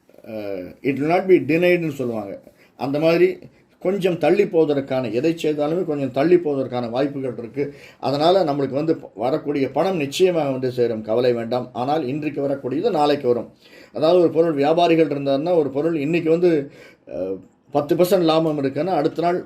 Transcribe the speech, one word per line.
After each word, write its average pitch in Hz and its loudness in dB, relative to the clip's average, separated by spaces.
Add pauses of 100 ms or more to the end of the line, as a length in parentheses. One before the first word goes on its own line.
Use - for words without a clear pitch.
(280)
அ, 110 -10 (400)
it 139 0
will 151 -2
not 185 0
be 156 4
denied-னு 170 2
சொல்லுவாங்க. 113 -6 (360)
அந்த 139 -4
மாதிரி 175 0 (400)
கொஞ்சம் 180 -2
தள்ளி 185 2
போவதற்கான, 139 0
எதை 147 0
செய்தாலுமே 156 -2
கொஞ்சம் 143 -4
தள்ளி 165 4
போவதற்கான 127 -2
வாய்ப்புகள் 135 -4
இருக்கு. 120 -6 (260)
அதனால 175 2
நம்மளுக்கு 143 -2
வந்து 156 -2
ப-, - -18
வரக்கூடிய 135 -2
பணம் 180 0
நிச்சயமாக 151 0
வந்து 127 -2
சேரும், 117 0
கவலை 120 2
வேண்டாம். 120 -4
ஆனால் 135 -2
இன்றைக்கு 143 -4
வரக்கூடியது 143 -2
நாளைக்கு 147 2
வரும். 117 0 (420)
அதாவது 165 4
ஒரு 165 4
பொருள் 165 2
வியாபாரிகள் 160 4
இருந்தாருன்னா, 143 0
ஒரு 147 2
பொருள் 160 0
இன்னைக்கு 156 0
வந்து, 165 2 (380)
அ, 92 -6 (360)
பத்து 147 0
பர்சன்ட் 180 2
லாபம் 156 0
இருக்குன்னா, 139 -2
அடுத்த 156 0
நாள் 175 0